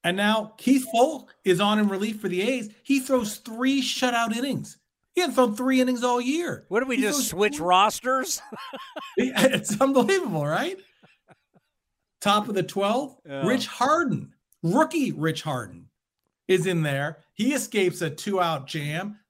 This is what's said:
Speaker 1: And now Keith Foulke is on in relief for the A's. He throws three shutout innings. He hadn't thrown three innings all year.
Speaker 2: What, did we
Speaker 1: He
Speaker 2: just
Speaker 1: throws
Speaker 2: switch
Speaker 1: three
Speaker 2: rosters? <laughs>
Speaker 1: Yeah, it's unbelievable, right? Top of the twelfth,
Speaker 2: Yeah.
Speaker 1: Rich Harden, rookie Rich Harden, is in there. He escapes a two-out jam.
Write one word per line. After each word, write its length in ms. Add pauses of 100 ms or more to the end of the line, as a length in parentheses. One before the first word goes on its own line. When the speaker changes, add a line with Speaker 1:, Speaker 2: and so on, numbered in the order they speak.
Speaker 1:
And 140
now 400
Keith 360
Foulke 360 (160)
is 160
on 180
in 80
relief 320
for 80
the 140
A's. 280 (140)
He 160
throws 380
three 440
shutout 540
innings. 420 (360)
He 80
hadn't 140
thrown 200
three 240
innings 240
all 160
year. 480
Speaker 2:
What, 140
did 80
we 80
Speaker 1:
He 60
Speaker 2:
just 160
Speaker 1:
throws 100
Speaker 2:
switch 280
Speaker 1:
three 100
Speaker 2:
rosters? 800
<laughs> 720
Speaker 1:
Yeah, 280
it's 340
unbelievable, 680
right? 320 (1400)
Top 300
of 60
the 80
twelfth, 640
Speaker 2:
Yeah. 200
Speaker 1:
Rich 220
Harden, 680 (300)
rookie 480
Rich 320
Harden, 440 (600)
is 180
in 160
there. 380 (160)
He 180
escapes 480
a 80
two-out 560
jam. 540 (100)